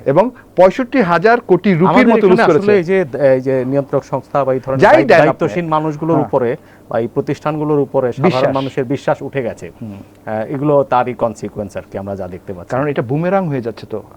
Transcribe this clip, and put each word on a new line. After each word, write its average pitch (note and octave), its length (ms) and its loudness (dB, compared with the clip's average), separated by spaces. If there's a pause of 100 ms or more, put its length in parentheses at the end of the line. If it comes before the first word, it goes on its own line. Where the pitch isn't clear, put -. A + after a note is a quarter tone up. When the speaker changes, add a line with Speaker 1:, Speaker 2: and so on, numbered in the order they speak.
Speaker 1:
এবং E3+ 240 2 (260)
পঁয়ষট্টি A#3+ 460 2
হাজার F#3+ 400 2
কোটি F#3 320 2
রুপির E3+ 140 4
Speaker 2:
আমাদের A#3 200 4
Speaker 1:
মতো A3 220 4
লুজ A3+ 100 6
Speaker 2:
এখানে G#3+ 60 4
Speaker 1:
করেছে। E3 140 4
Speaker 2:
আসলে G3+ 180 2
এই F3+ 60 0
যে, F#3 220 0 (280)
এই C3 80 2
যে C3 260 -2
নিয়ন্ত্রক C#3 360 -2
সংস্থা C#3+ 420 -4
বা C3 80 0
এই C3 120 -2
ধরনের C3 140 -4
Speaker 1:
যাই G#3 120 6
Speaker 2:
দায়িত্ব-, D#4 160 4
Speaker 1:
দেন F#3+ 100 6
আপনি। D3+ 100 4
Speaker 2:
দায়িত্বশীল E3+ 380 -2
মানুষগুলোর D#3 500 -2
Speaker 1:
হ্যাঁ। D3+ 120 0
Speaker 2:
উপরে B2 280 0 (340)
বা A#2 100 -2
এই A#2 80 -2
প্রতিষ্ঠানগুলোর D3+ 720 -2
উপরে C3+ 280 0
Speaker 1:
বিশ্বাস। C3+ 260 0
Speaker 2:
সাধারণ C3 200 0
মানুষের C3+ 320 -4
বিশ্বাস C#3 360 -4
উঠে C#3 220 -6
গেছে। F2+ 280 -10 (100)
Speaker 1:
হুম। G#2 160 -14 (280)
Speaker 2:
আহ, A2 220 -6
এগুলো C#3+ 360 0
তারই B2 300 -2
কনসিকোয়েন্স G#2+ 640 -8
আর F#2 40 -10 (100)
কি, G#2 60 -10
আমরা G2 180 -8
যা F#2+ 120 -10
দেখতে F2+ 260 -14
পাচ্ছি। F2 180 -14
Speaker 1:
কারণ C3 160 -2
এটা D3 140 -4
বুমেরাং E3+ 460 -2
হয়ে C#3 140 -4
যাচ্ছে A2 240 -10
তো। G#2 180 -10 (140)